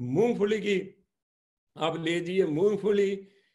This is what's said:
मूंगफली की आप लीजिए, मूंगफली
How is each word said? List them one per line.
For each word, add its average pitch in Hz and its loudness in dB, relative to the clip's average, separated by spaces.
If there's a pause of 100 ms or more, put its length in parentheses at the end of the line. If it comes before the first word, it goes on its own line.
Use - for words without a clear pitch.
मूंगफली 202 0
की 190 -4 (680)
आप 160 -2
लीजिए, 170 0
मूंगफली 196 0 (280)